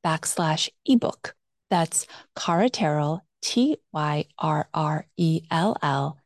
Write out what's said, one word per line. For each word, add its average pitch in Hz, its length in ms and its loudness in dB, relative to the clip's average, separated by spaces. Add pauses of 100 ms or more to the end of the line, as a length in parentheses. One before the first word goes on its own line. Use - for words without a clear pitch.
backslash 160 640 -2 (160)
ebook. - 500 0 (340)
That's 170 380 0 (260)
Cara 180 360 2
Terrell, 151 560 0 (160)
T 277 340 2 (160)
Y 151 340 -2 (120)
R 156 360 0
R 156 320 -2 (120)
E 165 240 2 (100)
L 170 300 2
L 143 440 -2